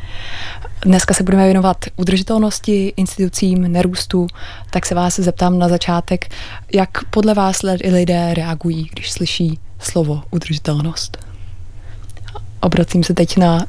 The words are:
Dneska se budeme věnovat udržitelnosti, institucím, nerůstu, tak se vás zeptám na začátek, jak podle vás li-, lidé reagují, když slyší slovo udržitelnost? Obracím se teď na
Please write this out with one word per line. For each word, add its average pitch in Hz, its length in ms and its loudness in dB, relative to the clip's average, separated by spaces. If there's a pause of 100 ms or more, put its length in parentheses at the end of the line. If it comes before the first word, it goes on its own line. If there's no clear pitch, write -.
(800)
Dneska 185 320 4
se 185 100 2
budeme 190 220 4
věnovat 190 400 4 (100)
udržitelnosti, 196 1000 0
institucím, 185 760 2
nerůstu, 180 560 2 (420)
tak - 160 -2
se 185 100 0
vás 175 240 2
zeptám 180 400 2
na 175 100 4
začátek, 175 600 0 (440)
jak 190 160 2 (200)
podle 214 240 4
vás 190 280 2
li-, 185 300 0
lidé 175 420 2
reagují, 165 600 -2
když - 180 -10
slyší 165 480 -2 (200)
slovo 151 520 -2
udržitelnost? 156 840 -4 (1400)
Obracím 175 440 2
se 175 100 0
teď 170 240 2
na 170 320 4